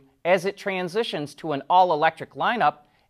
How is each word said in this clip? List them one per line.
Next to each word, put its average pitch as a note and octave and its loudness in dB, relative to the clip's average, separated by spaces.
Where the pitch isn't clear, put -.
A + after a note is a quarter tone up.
as F3+ 2
it G3 -6
transitions F#3 -6
to D#3 -8
an C#3 -4
all-electric D#3+ 2
lineup, F3 0